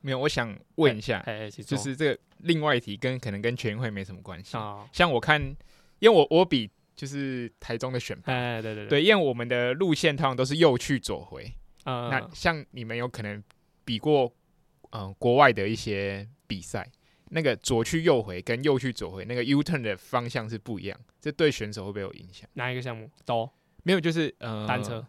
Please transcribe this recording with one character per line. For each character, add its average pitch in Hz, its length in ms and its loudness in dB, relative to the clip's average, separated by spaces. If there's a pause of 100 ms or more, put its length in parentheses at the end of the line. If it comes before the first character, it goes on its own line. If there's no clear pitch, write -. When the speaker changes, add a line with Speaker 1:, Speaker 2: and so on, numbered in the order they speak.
Speaker 1:
没 139 100 -6
有， 131 80 -2
我 147 100 2
想 117 280 -4 (180)
问 139 220 4
一 107 40 -8
下， 107 240 -2
Speaker 2:
哎， 113 80 -8
哎， 107 120 -10
哎， 104 60 -12
请 - 120 -18
说。 139 140 -4
Speaker 1:
就 107 60 -4
是 135 120 -6
这 143 180 2
个 - 60 -6 (200)
另 165 220 0
外 151 140 2
一 120 40 2
题 101 160 -8
跟， 127 240 -4
可 113 120 -6
能 98 100 -6
跟 120 140 0
全 113 180 -4
运 110 60 -8
会 127 100 -4
没 98 140 -8
什 92 100 -12
么 92 80 -16
关 92 220 -14
系。 - 120 -14
Speaker 2:
哦。 104 360 -8
Speaker 1:
像 175 200 4
我 120 80 2
看， 151 220 2 (580)
因 214 100 8
为 - 0 -
我， 175 200 8
我 175 160 8
比 120 240 0 (260)
就 139 120 -12
是 131 520 -6
台 117 180 -6
中 127 140 -4
的 123 80 -2
选 - 220 -8
拔。 - 100 -6
Speaker 2:
哎， 123 300 -2
对， 110 140 -6
对， 107 100 -10
对。 104 40 -12 (120)
Speaker 1:
对， - 20 4
因 208 140 8
为 170 80 4
我 131 80 2
们 117 140 -4
的 123 260 2
路 170 200 2
线 147 220 2
通 135 80 -2
常 131 120 2
都 131 80 2
是 143 140 0
右 151 200 6
去 135 220 0
左 - 240 -6
回。 - 200 -14 (420)
Speaker 2:
嗯， 123 240 -4
嗯， - 0 -
嗯。 - 20 -
Speaker 1:
那 131 220 -2
像 160 380 -2
你 120 120 -12
们 113 120 -8
有 120 120 -4
可 117 160 -8
能 104 180 -8 (440)
比 113 120 -2
过， 135 340 4 (600)
呃， 98 280 -10
国 120 160 4
外 139 180 10
的 101 140 0
一 110 60 0
些 101 540 -4 (200)
比 190 140 -6
赛， - 300 -10 (380)
那 160 120 -2
个 131 140 4
左 117 260 0
去 160 220 -2
右 165 180 4
回 92 200 -8
跟 120 200 -4
右 139 160 2
去 127 140 -2
左 95 180 -8
回， 92 140 -12
那 113 100 -8
个 123 100 -2
U 143 200 2
turn 160 160 -2
的 110 160 -2
方 120 340 -4
向 113 200 -6
是 113 80 -6
不 107 220 -8
一 90 80 -10
样， - 120 -10 (220)
这 151 100 -4
对 156 180 4
选 107 220 -4
手 104 140 -10
会 101 60 -8
不 98 40 -10
会 101 60 -6
有 95 120 -8
影 - 200 -20
响？ - 220 -20
Speaker 2:
哪 123 140 -4
一 127 60 -4
个 127 60 -6
项 123 140 -8
目？ 110 140 -16 (140)
都？ 120 260 -2 (340)
Speaker 1:
没 180 100 2
有， 190 80 4
就 165 100 2
是， 160 280 0
呃， 110 280 -6
Speaker 2:
单 123 160 0
车。 113 260 -6